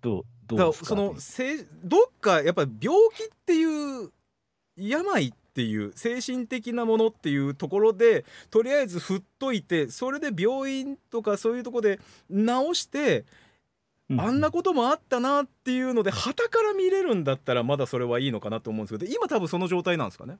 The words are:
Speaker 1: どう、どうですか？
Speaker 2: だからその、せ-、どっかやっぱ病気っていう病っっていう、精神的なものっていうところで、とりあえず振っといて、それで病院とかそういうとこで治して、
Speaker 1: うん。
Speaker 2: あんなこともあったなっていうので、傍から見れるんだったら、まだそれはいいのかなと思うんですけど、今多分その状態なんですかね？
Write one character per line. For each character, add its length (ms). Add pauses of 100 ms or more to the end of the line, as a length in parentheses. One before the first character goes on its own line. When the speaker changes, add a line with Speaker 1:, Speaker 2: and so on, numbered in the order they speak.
Speaker 1:
ど 180
う、 20 (240)
ど 100
う 20 (120)
で 60
す 80
か？ 120
Speaker 2:
だ 0
か 80
ら 80
そ 20
の、 60
せ-、 440 (200)
ど 200
っ 60 (100)
か 220
や 100
っ 20
ぱ 80
病 180 (340)
気 100
っ 40 (180)
て 80
い 500
う 80 (640)
病 500
っ 60 (260)
っ 20
て 40
い 200
う、 120
精 240
神 260
的 260
な 120
も 140
の 100
っ 40
て 180
い 80
う 140
と 160
こ 120
ろ 120
で、 320 (240)
と 140
り 100
あ 80
え 60
ず 140
振 160
っ 60 (180)
と 120
い 80
て、 300
そ 220
れ 80
で 100 (100)
病 320
院 240 (140)
と 100
か 160
そ 180
う 20
い 40
う 40
と 80
こ 80
で 180 (320)
治 60 (380)
し 140
て、 360 (840)
Speaker 1:
う 60
ん。 60
Speaker 2:
あ 100
ん 100
な 120
こ 100
と 100
も 140
あ 60
っ 80
た 180
な 240
っ 40
て 260
い 80
う 140
の 100
で、 80
傍 360
か 140
ら 120
見 140
れ 140
る 140
ん 80
だ 80
っ 80
た 140
ら、 100
ま 120
だ 100
そ 120
れ 60
は 160
い 80
い 20
の 80
か 120
な 100
と 100
思 100
う 40
ん 20
で 80
す 20
け 80
ど、 80
今 140
多 140
分 80
そ 100
の 80
状 160
態 160
な 60
ん 60
で 20
す 60
か 80
ね？ 140